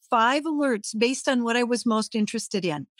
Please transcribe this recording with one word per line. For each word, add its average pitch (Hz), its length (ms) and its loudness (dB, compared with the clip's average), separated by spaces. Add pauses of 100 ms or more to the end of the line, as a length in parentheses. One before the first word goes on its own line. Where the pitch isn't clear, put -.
(100)
five 247 320 4
alerts 277 560 -2
based 247 300 0
on 247 160 2
what 233 120 0
I 247 60 2
was 240 240 0
most 220 280 0
interested 214 500 -2
in. 147 220 -4 (140)